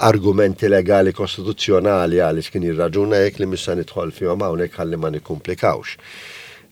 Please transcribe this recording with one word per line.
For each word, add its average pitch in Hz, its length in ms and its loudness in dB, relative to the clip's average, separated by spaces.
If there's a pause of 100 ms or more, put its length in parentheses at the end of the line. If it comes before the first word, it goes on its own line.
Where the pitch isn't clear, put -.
argumenti 101 680 4
legali 95 460 4
kostituzzjonali 92 1040 0
għaliex 80 320 -2
kien 90 140 -2
jirraġuna 95 560 2
hekk 101 180 -2
li 95 80 -2
mhux 92 160 -6
se 90 140 -2
nidħol 82 340 -6
fihom 95 320 -2
hawnhekk 85 360 -4
ħalli 82 180 -6
ma 80 160 -4
nikkumplikawx. 80 840 -4 (720)